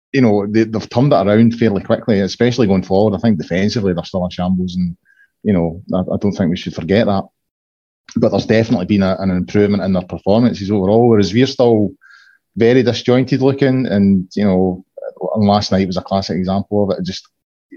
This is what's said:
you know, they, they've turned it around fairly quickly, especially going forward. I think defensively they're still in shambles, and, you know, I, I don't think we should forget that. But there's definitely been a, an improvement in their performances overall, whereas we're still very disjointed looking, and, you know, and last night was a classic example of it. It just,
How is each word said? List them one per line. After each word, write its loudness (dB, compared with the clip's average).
you 2
know, 2
they, 2
they've -6
turned 2
it 2
around 4
fairly 0
quickly, 0
especially 0
going 2
forward. 0
I -10
think 0
defensively -2
they're -6
still -6
in -6
shambles, -4
and, -4
you 0
know, -2
I, -2
I -4
don't -2
think -2
we -2
should -10
forget 0
that. -2
But 2
there's -2
definitely 0
been 2
a, 0
an -4
improvement 0
in -2
their 0
performances 0
overall, 2
whereas 4
we're 2
still 2
very 4
disjointed 0
looking, 0
and, 2
you -2
know, 0
and 0
last 0
night 0
was -6
a -4
classic -4
example -2
of -2
it. -4
It -8
just, -10